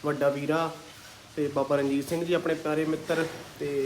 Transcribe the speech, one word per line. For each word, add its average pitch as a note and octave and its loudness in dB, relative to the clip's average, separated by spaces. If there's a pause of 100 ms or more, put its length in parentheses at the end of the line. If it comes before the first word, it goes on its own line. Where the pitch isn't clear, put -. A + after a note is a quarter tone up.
ਵੱਡਾ D3 2
ਵੀਰਾ D3 2 (640)
ਤੇ D3 2
ਬਾਬਾ C#3+ 4
ਰਣਜੀਤ C#3 2
ਸਿੰਘ E3+ 0
ਜੀ F3 0
ਆਪਣੇ E3 2
ਪਿਆਰੇ D#3 0
ਮਿੱਤਰ D#3+ 0 (340)
ਤੇ D3 -4 (180)